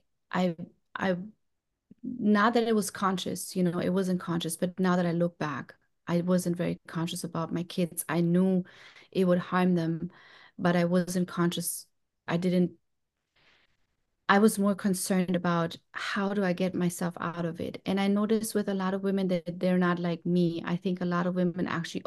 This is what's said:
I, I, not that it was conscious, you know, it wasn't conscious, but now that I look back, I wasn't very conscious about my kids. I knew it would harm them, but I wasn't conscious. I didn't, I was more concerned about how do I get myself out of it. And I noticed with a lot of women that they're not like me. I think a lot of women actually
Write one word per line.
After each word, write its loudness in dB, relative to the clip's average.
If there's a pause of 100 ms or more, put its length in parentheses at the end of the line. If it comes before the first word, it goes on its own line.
(320)
I, 0 (400)
I, 4 (880)
not 4
that 4
it 4
was 0
conscious, -4
you 2
know, 2
it 0
wasn't 0
conscious, -4
but -4
now 4
that 2
I 0
look 0
back, -6 (340)
I 2
wasn't 2
very -4
conscious -6
about -6
my -4
kids. -4
I 0
knew 2 (480)
it 2
would 4
harm 2
them, -2 (480)
but 2
I 2
wasn't 0
conscious. -4 (400)
I -2
didn't, 2 (1600)
I 6
was 4
more 2
concerned 0
about 0 (160)
how -4
do 0
I 2
get -2
myself -2
out -4
of -6
it. -8
And 0
I 2
noticed 0
with -2
a -2
lot -2
of -4
women 0
that -4
they're 2
not 2
like -4
me. 2
I -2
think -4
a -2
lot 0
of -2
women 0
actually -6